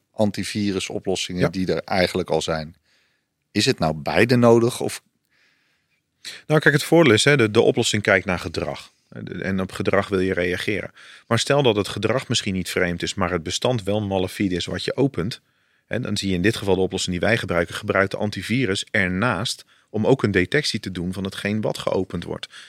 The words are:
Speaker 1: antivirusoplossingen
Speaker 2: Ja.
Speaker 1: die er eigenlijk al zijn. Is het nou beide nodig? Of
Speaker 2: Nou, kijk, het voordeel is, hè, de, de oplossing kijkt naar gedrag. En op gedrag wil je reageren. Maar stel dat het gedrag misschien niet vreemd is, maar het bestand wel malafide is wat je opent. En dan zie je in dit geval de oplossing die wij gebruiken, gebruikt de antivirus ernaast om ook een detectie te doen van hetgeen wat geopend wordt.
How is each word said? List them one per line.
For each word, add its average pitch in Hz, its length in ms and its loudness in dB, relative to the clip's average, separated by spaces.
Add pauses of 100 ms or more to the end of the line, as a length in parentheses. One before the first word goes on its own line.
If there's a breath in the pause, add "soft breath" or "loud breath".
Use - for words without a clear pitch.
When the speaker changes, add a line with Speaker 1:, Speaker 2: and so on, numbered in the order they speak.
(120)
Speaker 1:
antivirusoplossingen 98 1300 -2
Speaker 2:
Ja. - 80 2
Speaker 1:
die 90 240 -2
er 78 100 -4
eigenlijk 90 460 0
al 78 120 2
zijn. 78 340 -4 (760)
Is 104 140 0
het 131 140 2
nou 78 140 2
beide 80 420 2
nodig? 120 460 6
Of - 200 -6 (1500 loud breath)
Speaker 2:
Nou, 151 120 4
kijk, 147 140 6
het 147 100 2
voordeel 165 300 8
is, - 100 6
hè, 143 140 6
de, 110 140 4
de 117 100 6
oplossing 113 420 2
kijkt 95 220 4
naar 90 140 -2
gedrag. 80 520 -8 (500)
En 95 200 -2
op 95 100 -6
gedrag 98 360 0
wil 95 120 0
je 92 140 0
reageren. 90 580 -4 (360 loud breath)
Maar 113 120 2
stel 143 240 2
dat 113 120 4
het 101 120 0
gedrag 110 400 -4
misschien 110 260 -2
niet 92 160 -4
vreemd 87 340 -2
is, 82 100 -4
maar 87 180 -2
het 87 120 -2
bestand 120 400 -2
wel 101 180 -2
malafide 95 540 -2
is 85 100 -4
wat 90 180 -6
je - 120 -4
opent. 131 460 -2 (460)
En 104 140 -4
dan 104 160 -4
zie 98 120 -2
je 92 60 0
in 87 60 0
dit 107 140 4
geval 98 200 0
de 92 60 2
oplossing 92 380 -2
die 87 80 0
wij 113 100 4
gebruiken, 87 380 -2
gebruikt 98 360 0
de - 60 -6
antivirus 104 760 -2
ernaast 98 720 -2 (240 soft breath)
om 110 180 -2
ook 131 160 4
een 104 80 2
detectie 98 480 0
te 98 120 -10
doen 90 220 -6
van 95 100 -8
hetgeen 101 380 -4
wat - 160 -4
geopend - 460 -4
wordt. 80 240 -10 (220 loud breath)